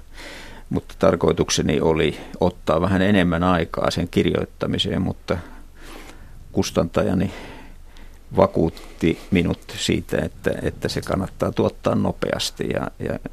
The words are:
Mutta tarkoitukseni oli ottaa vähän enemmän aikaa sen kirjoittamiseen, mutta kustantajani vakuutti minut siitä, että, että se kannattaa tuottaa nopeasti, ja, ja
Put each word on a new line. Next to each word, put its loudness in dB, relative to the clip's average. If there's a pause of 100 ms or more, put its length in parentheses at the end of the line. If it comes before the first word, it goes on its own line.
(680)
Mutta -4
tarkoitukseni 4
oli 2 (200)
ottaa 2
vähän 2
enemmän 4
aikaa 2
sen -2
kirjoittamiseen, 0
mutta -2 (1200)
kustantajani 0 (1040)
vakuutti 2 (120)
minut 2 (180)
siitä, 0
että, -2 (100)
että -4
se -4
kannattaa -2
tuottaa 0
nopeasti, -2
ja, -2
ja -4 (140)